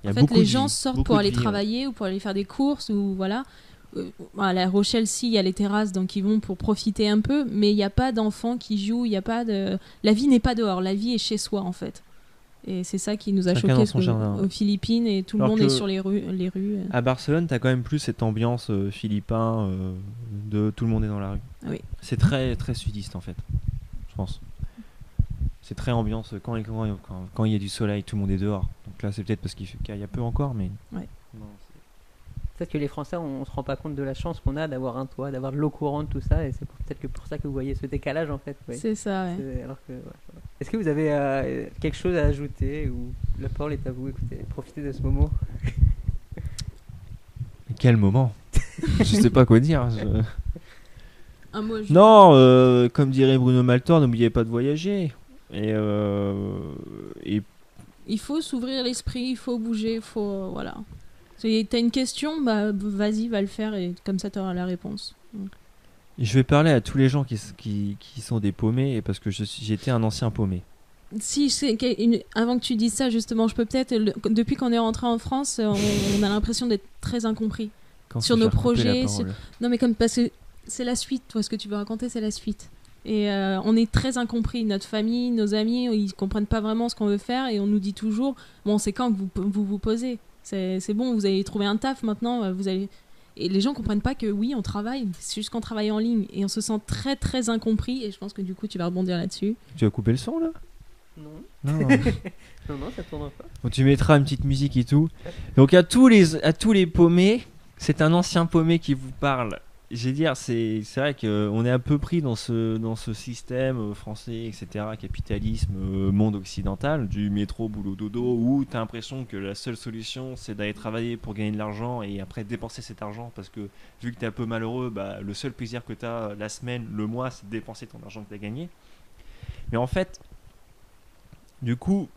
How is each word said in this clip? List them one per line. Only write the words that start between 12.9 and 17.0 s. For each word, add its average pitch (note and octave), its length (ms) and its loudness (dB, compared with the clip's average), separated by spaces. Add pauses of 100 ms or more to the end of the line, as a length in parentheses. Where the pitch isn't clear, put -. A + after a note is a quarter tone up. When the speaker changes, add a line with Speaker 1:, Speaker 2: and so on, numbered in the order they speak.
Speaker 2:
ça G#3+ 220 -4
qui G3 160 -2
nous F#3 140 2
a F3 60 4
Speaker 1:
Chacun A#2+ 60 4
Speaker 2:
choqués, F#3 120 4
Speaker 1:
dans C3 80 8
Speaker 2:
parce G#3 100 6
Speaker 1:
son - 80 0
Speaker 2:
que F#3 60 4
Speaker 1:
jardin, G#2+ 320 2
ouais. G3 100 0
Speaker 2:
aux - 20 0
Philippines, G#3+ 580 0
et G3 160 0
tout G#3+ 140 -6
le G#3 60 4
Speaker 1:
Alors G#3+ 140 4
Speaker 2:
monde A3 60 4
est - 40 6
Speaker 1:
que - 60 4
Speaker 2:
sur G#3 140 0
les F#3+ 140 0
rues, G3 300 0
les F#3 180 -2
rues, G3 280 -4
euh. F#3+ 140 -6
Speaker 1:
à A#2+ 120 0